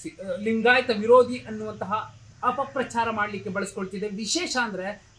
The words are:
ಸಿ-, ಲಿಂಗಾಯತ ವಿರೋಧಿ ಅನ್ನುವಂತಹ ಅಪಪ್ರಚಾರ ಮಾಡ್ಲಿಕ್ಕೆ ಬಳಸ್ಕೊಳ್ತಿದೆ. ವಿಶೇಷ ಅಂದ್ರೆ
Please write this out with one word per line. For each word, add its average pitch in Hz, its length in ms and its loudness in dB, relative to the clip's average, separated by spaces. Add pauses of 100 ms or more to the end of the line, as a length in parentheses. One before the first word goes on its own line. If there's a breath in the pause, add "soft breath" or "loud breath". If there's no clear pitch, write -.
ಸಿ-, - 140 -12 (220)
ಲಿಂಗಾಯತ 233 520 4
ವಿರೋಧಿ 240 480 6
ಅನ್ನುವಂತಹ 214 800 -8 (260)
ಅಪಪ್ರಚಾರ 240 680 -2
ಮಾಡ್ಲಿಕ್ಕೆ 208 400 -4
ಬಳಸ್ಕೊಳ್ತಿದೆ. 196 580 -6
ವಿಶೇಷ 226 540 -4
ಅಂದ್ರೆ 196 400 -6 (160)